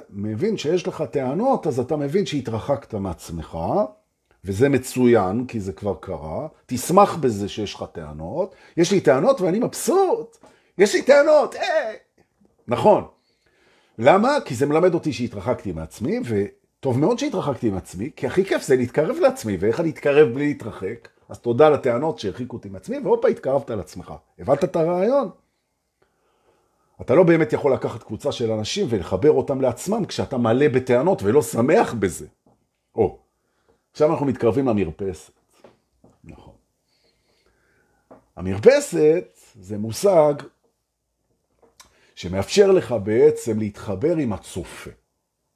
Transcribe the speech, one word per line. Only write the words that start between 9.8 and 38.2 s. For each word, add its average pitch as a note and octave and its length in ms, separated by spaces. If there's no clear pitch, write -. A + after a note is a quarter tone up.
יש G3+ 160
לי - 80
טענות, C#4+ 520
אה! C#4 380
נכון. B2 360
למה? G3+ 460
כי C#3+ 100
זה C3 120
מלמד D#3+ 280
אותי D#3 180
שהתרחקתי G#2+ 600
מעצמי, A2 520
וטוב A2+ 760
מאוד G#3+ 200
שהתרחקתי D3+ 520
מעצמי, F#2+ 460
כי C#3+ 100
הכי F#3 180
כיף D#4 180
זה C#3 140
להתקרב D3+ 400
לעצמי, B3 440
ואיך A2+ 200
אני D#3+ 100
אתקרב D3 440
בלי C#3+ 120
להתרחק? A2+ 600
אז - 100
תודה B2 300
לטענות C3+ 500
שהרחיקו A#2+ 380
אותי G#2 120
מעצמי, G2 300
והופה, A#3 300
התקרבת C#3 420
לעצמך. F2+ 440
הבנת B2+ 260
את F3+ 120
הרעיון? F#3 540
אתה - 140
לא F3 80
באמת E3 300
יכול C#3 200
לקחת A#2 300
קבוצה A#2 300
של A2 200
אנשים A2 380
ולחבר G2+ 400
אותם C3+ 300
לעצמם E3 440
כשאתה A#2 320
מלא A#2+ 320
בטענות C3 540
ולא A2+ 200
שמח B2 520
בזה. G2 320
או, G#2+ 240
עכשיו D3+ 180
אנחנו C#3+ 160
מתקרבים B2+ 420
למרפסת. F#2+ 640
נכון. - 300